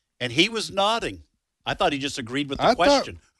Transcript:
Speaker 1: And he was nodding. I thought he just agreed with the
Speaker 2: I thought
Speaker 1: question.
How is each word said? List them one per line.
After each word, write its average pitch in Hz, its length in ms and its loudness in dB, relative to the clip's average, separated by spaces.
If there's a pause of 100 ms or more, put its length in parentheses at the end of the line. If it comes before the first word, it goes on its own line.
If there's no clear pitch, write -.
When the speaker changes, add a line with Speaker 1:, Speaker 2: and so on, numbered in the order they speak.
(200)
Speaker 1:
And 120 140 -6
he 175 160 4
was 202 220 -6
nodding. 190 520 -2 (420)
I 120 80 -2
thought 175 200 2
he 139 60 -2
just 135 180 -6
agreed 135 320 -4
with 131 80 -6
the 135 80 0
Speaker 2:
I - 80 6
thought - 20 -2
Speaker 1:
question. 254 440 2 (200)